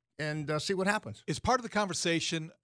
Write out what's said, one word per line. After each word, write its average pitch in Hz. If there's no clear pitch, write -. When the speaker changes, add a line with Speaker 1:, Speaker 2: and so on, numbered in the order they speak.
Speaker 1:
and, 151
uh, 151
see 196
what 185
happens." 202
Speaker 2:
Is 160
part 247
of -
the 226
conversation 170